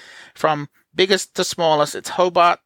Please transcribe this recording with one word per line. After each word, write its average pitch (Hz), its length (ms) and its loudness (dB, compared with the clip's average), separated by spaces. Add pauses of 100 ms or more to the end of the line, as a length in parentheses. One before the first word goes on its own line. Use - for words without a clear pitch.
(320)
from 147 360 -4 (260)
biggest 190 400 0
to 190 80 -2
smallest. 156 540 0
It's - 140 -10
Hobart 175 560 2